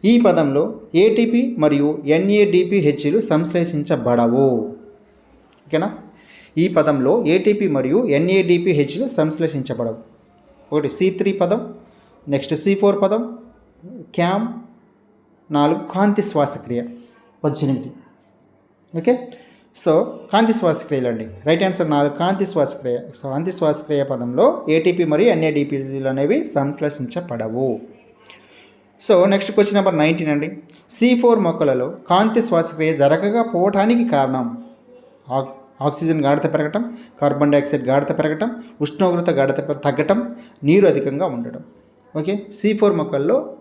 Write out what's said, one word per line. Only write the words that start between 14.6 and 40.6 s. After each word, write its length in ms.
నాలుగు, 260
కాంతి 260
శ్వాసక్రియ, 640
పద్దెనిమిది. 480
ఓకే, 320
so, 160
కాంతి 200
శ్వాసక్రియలు 540
అండి. 200
రైట్ 180
ఆన్సర్ 260
నాలుగు, 280
కాంతి 280
శ్వాసక్రియ. 520
So, 260
కాంతి 280
శ్వాసక్రియ 520
పదంలో 680
ఏటీపీ 340
మరియు 260
ఎన్ఏడిపిహెచ్లు 800
అనేవి 360
సంశ్లేషించబడవు. 1300
So, 140
నెక్స్ట్ 260
క్వశ్చన్ 240
నెంబర్ 220
నైన్టీన్ 320
అండి. 280
సీ 280
ఫోర్ 200
మొక్కలలో 560
కాంతి 320
శ్వాసక్రియ 520
జరగకపోవటానికి 1160
కారణం 540
ఆక్-, 320
ఆక్సిజన్ 400
గాఢత 320
పెరగటం, 440
కార్బన్ 300
డయాక్సైడ్ 320
గాఢత 360
పెరగటం, 420
ఉష్ణోగ్రత 480
గాఢత 400
పె-, 60
తగ్గటం, 600